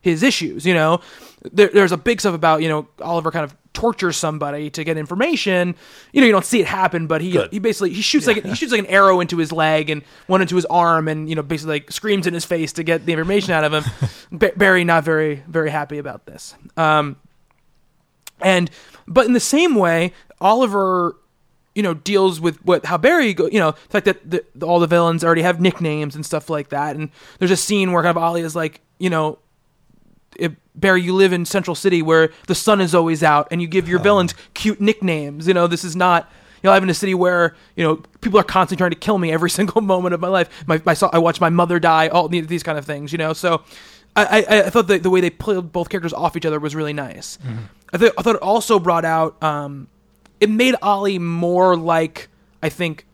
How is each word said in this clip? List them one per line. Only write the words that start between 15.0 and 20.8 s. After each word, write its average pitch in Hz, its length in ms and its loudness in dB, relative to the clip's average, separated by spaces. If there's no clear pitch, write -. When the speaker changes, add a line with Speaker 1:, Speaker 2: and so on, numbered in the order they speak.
Speaker 1:
very, 156 440 -2
very 160 220 -2
happy 147 280 -6
about 139 280 -14
this. - 300 -20
Um, 151 400 0
and, 180 300 0
but 220 180 4
in 240 80 2
the 240 60 4
same 311 360 2
way, 170 380 2
Oliver, 196 760 0